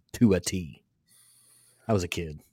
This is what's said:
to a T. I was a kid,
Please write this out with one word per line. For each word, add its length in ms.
to 200
a 60
T. 420
I 40
was 120
a 40
kid, 320